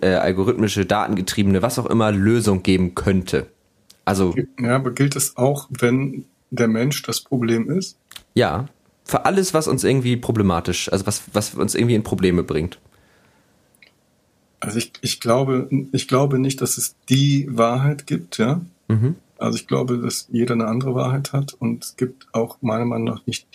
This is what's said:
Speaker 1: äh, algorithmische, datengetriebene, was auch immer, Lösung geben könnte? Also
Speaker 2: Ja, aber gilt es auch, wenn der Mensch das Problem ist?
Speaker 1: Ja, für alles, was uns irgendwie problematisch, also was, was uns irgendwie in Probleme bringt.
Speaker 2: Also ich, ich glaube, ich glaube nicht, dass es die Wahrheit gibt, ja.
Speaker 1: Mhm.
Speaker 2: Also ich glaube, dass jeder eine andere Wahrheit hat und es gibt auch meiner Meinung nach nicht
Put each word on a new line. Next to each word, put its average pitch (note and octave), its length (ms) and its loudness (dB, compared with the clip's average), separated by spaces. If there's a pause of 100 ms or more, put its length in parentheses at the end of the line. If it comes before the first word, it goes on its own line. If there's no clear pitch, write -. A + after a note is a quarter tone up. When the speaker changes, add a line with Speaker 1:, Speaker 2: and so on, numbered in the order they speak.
Speaker 1:
äh, F2+ 140 4
algorithmische, F#2+ 680 2
datengetriebene, G2 760 0
was B2+ 160 0
auch A#2+ 100 -4
immer, G#2+ 260 2
Lösung G#2 500 2
geben F#2 320 2
könnte? F#2 520 0 (580)
Also F#2+ 280 2 (280)
Speaker 2:
Ja, A#2+ 160 2
aber B2+ 140 -2
gilt C#3 260 0
es - 180 -4
auch, C#3 320 0 (100)
wenn C3 460 0 (280)
der A#2 180 2
Mensch B2 320 0
das - 180 -6
Problem A#2 500 0
ist? F#3 280 -4 (360)
Speaker 1:
Ja, A2 340 2 (360)
für - 220 -2
alles, F#3+ 280 2
was D#3 140 0
uns B2+ 160 0
irgendwie B2 320 2
problematisch, G2 760 0
also G2 140 0
was, - 180 -4 (100)
was G#2 220 -2
uns - 200 -2
irgendwie A#2 200 2
in G#2+ 80 0
Probleme F2+ 400 0
bringt. D#2 340 -4 (1800)
Speaker 2:
Also G#2 180 -6
ich, - 240 -6
ich - 180 -6
glaube, C3 480 0 (240)
ich - 160 -2
glaube C3+ 320 2
nicht, C3+ 220 0
dass - 160 -2
es - 180 -8 (140)
die C#3 400 4
Wahrheit B2+ 560 0
gibt, - 320 -6
ja. C3+ 240 0 (260)
Speaker 1:
Mhm. A#2 280 2 (240)
Speaker 2:
Also A2+ 180 -2
ich - 100 -10
glaube, C3 300 0
dass A#2+ 340 -6
jeder A#2+ 220 0
eine A2+ 140 0
andere B2+ 260 -2
Wahrheit C3 400 -2
hat C#3 240 -2
und A#2 260 -4
es - 140 -16
gibt - 340 -6
auch A2+ 300 -4
meiner A#2 240 -2
Meinung A2+ 200 -2
nach A2 200 -6
nicht - 300 -8